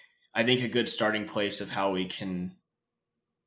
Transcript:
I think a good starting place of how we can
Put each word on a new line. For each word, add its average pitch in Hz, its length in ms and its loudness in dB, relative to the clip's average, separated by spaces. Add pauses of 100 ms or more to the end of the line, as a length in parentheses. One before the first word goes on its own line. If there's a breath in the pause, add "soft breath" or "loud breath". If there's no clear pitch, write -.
(360 loud breath)
I 113 80 4
think 123 180 4
a 123 60 -2
good 113 220 0
starting 107 360 0
place 101 360 0
of 95 80 -8
how 98 220 0
we 92 120 0
can 92 540 -6 (880)